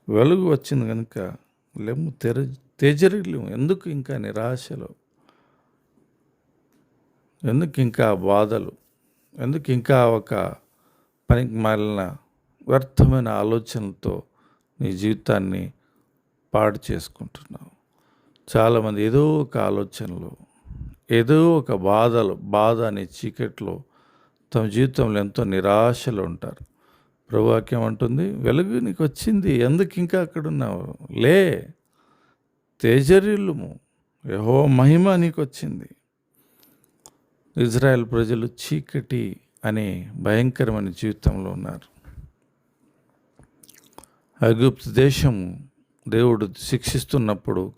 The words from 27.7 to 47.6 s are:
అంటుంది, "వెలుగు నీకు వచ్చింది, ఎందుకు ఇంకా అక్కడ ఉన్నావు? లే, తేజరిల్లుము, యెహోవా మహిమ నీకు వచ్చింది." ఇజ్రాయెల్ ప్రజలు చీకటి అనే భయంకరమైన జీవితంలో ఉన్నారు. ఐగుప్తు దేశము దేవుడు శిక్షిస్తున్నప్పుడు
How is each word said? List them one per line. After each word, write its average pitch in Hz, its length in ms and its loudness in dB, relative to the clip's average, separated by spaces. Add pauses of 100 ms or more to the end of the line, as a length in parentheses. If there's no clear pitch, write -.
అంటుంది, 123 540 -2
"వెలుగు 185 440 0
నీకు 190 240 -4
వచ్చింది, 185 520 0
ఎందుకు 151 440 0
ఇంకా 175 220 -2
అక్కడ 160 260 -6
ఉన్నావు? 110 640 -8
లే, 143 560 2 (1120)
తేజరిల్లుము, 160 1000 2 (460)
యెహోవా 120 420 2
మహిమ 156 480 6
నీకు 170 260 0
వచ్చింది." - 480 -10 (1700)
ఇజ్రాయెల్ 123 540 2
ప్రజలు 117 360 -2
చీకటి 127 920 -8 (260)
అనే 104 500 -6
భయంకరమైన 107 720 0
జీవితంలో 98 640 -4
ఉన్నారు. - 640 -14 (2250)
ఐగుప్తు 117 440 2
దేశము 113 800 0 (400)
దేవుడు 110 500 2
శిక్షిస్తున్నప్పుడు 110 1200 -4